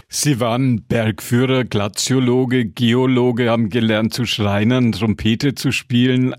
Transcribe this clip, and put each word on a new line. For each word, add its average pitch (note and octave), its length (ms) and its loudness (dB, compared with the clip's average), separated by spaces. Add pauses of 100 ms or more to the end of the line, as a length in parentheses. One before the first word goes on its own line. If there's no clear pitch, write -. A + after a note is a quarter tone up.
Sie C#3+ 320 -2
waren B2 440 0
Bergführer, A#2+ 800 0
Glaziologe, B2 1000 0
Geologe, B2 840 0
haben A#2 200 0
gelernt A2 440 0
zu B2 120 -4
schreinern, G#2+ 680 0
Trompete A2 600 -2
zu C3 200 -2
spielen, B2+ 640 0